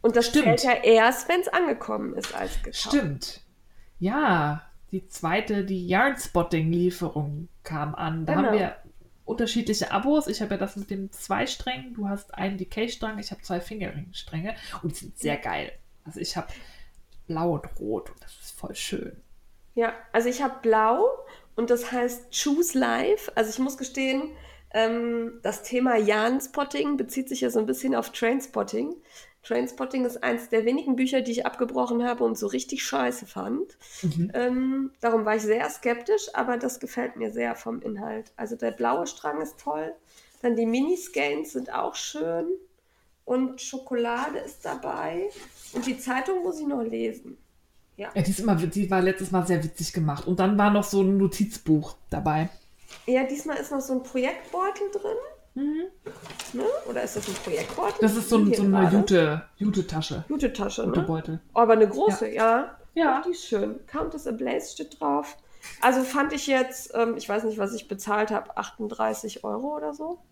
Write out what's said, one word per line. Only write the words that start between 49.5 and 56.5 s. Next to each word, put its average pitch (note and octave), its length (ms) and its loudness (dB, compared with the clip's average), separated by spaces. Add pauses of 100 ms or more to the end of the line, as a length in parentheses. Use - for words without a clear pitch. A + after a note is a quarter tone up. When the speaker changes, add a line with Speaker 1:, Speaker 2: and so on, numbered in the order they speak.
Speaker 2:
witzig - 280 -6
gemacht. D3+ 360 0
Und F3+ 120 0
dann G3 180 4
war G#3 140 6
noch G3+ 120 4
so G3 180 2
ein G3 160 6
Notizbuch F#3+ 800 2 (140)
dabei. D#3 400 0 (580)
Speaker 1:
Ja, B3+ 160 4
diesmal C#4+ 340 -4
ist C#4 140 -6
noch C4+ 100 -2
so C4 120 -4
ein B3+ 100 0
Projektbeutel F#4 880 -2
drin. G#4 260 -4 (360)
Speaker 2:
Mhm. D4+ 300 -2 (680)